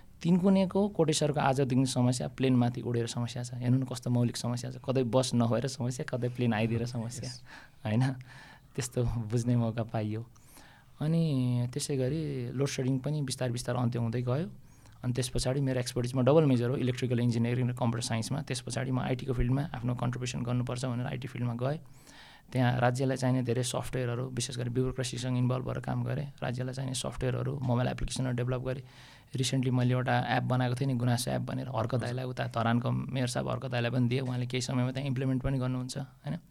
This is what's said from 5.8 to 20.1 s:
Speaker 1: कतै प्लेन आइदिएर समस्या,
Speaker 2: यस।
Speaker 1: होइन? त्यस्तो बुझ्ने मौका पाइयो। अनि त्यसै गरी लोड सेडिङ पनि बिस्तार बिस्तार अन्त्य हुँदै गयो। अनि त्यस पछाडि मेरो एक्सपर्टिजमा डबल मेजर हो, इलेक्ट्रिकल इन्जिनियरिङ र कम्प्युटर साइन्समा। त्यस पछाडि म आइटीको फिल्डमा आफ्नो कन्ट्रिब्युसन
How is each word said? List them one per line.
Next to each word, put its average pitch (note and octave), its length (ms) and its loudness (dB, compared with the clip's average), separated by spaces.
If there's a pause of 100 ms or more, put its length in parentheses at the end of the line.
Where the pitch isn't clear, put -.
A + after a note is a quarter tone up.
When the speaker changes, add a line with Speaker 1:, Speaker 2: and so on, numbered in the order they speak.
Speaker 1:
कतै B2 120 -2
प्लेन B2 240 0
आइदिएर A2+ 320 0
समस्या, B2 440 -6
Speaker 2:
यस। - 120 -14 (440)
Speaker 1:
होइन? B2 280 2 (640)
त्यस्तो B2 280 -2
बुझ्ने A#2 520 0
मौका A2+ 280 0
पाइयो। G#2+ 420 -4 (760)
अनि C3+ 720 2
त्यसै C#3+ 240 -2
गरी C3+ 540 -2
लोड C#3 160 0
सेडिङ C3+ 320 0
पनि D3+ 220 -2
बिस्तार B2+ 300 -2
बिस्तार B2 240 -4
अन्त्य B2 240 0
हुँदै A#2 220 -2
गयो। C3+ 280 -2 (540)
अनि B2 100 0
त्यस B2+ 160 -2
पछाडि B2+ 320 0
मेरो C3 180 0
एक्सपर्टिजमा A#2+ 420 -2
डबल D3 240 8
मेजर A#2+ 240 4
हो, C3 60 0
इलेक्ट्रिकल B2 440 0
इन्जिनियरिङ A#2+ 500 2
र B2 40 0
कम्प्युटर A#2 320 0
साइन्समा। A#2 360 -2
त्यस B2+ 200 -4
पछाडि B2 300 -4
म B2+ 80 2
आइटीको C3 340 -2
फिल्डमा B2 400 2
आफ्नो A#2+ 220 -2
कन्ट्रिब्युसन B2+ 480 -2